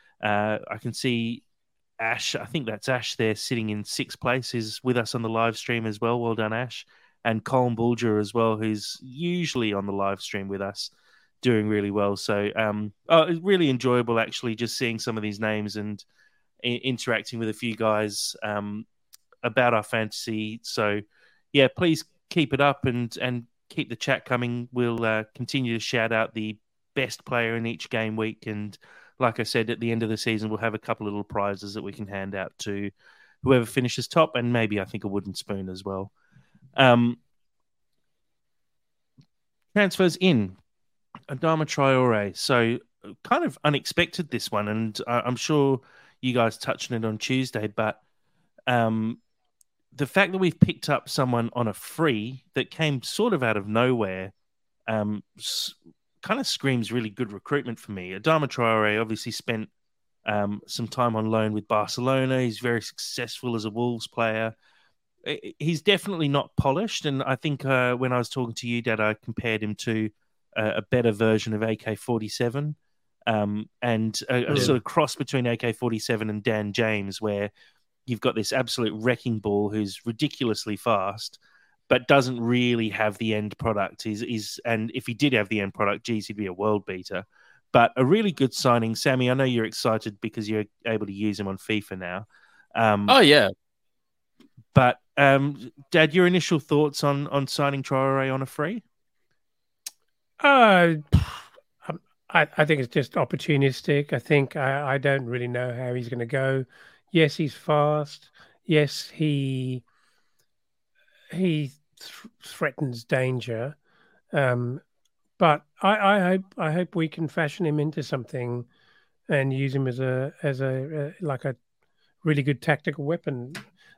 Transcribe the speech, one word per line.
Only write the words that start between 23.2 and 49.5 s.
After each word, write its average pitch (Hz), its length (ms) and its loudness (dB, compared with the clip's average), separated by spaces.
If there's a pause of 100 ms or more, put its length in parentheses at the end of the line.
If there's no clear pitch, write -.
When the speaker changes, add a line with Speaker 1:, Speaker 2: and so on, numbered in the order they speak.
Speaker 1:
and 123 220 -4 (260)
keep 135 200 -8
the 117 60 -8
chat - 300 -2
coming. 120 460 -2
We'll, 117 340 0
uh, 110 180 0 (120)
continue 123 380 -2
to 113 60 -2
shout 113 320 -2
out 113 220 0
the 107 240 -6 (380)
best 127 280 -4
player 117 320 -2
in 113 100 -4
each 113 240 -8
game 110 260 -2
week. 110 320 -6
And 104 300 -8 (420)
like 120 200 0
I 117 40 0
said, 113 260 -2
at 113 100 -4
the 117 120 -2
end 113 120 0
of 107 60 -2
the 110 80 -2
season, 110 320 -2
we'll 107 100 -4
have 113 140 -2
a 107 60 -6
couple 110 280 -6
of 101 60 -6
little 104 100 -4
prizes 101 500 -4
that 110 80 -8
we 98 120 -10
can 104 140 -12
hand 98 280 -8
out 92 240 -8
to 101 320 -6 (520)
whoever 127 220 6
finishes 123 420 -2
top, - 280 2
and 120 160 0
maybe, 110 280 0
I 95 60 -2
think, 107 200 -10
a - 20 -2
wooden 98 260 -4
spoon 95 360 -8
as 92 140 -12
well. 98 280 -8 (640)
Um, 120 420 6 (2500)
transfers 190 440 4
in. 117 380 4 (720)
Adama 156 360 0
Traore. 127 680 2
So, 117 440 2 (440)
kind 311 220 2
of 151 180 -4
unexpected, 151 680 0
this - 220 -6
one, 104 160 -2
and 110 400 -4
I, 120 140 0
I'm 123 140 -2
sure 139 460 2 (400)
you 127 120 -2
guys 113 240 2
touched - 340 -6
on 113 120 -4
it 113 40 0
on 107 100 -4
Tuesday, 123 500 -2
but, 107 340 -4 (640)
um, 113 540 0 (760)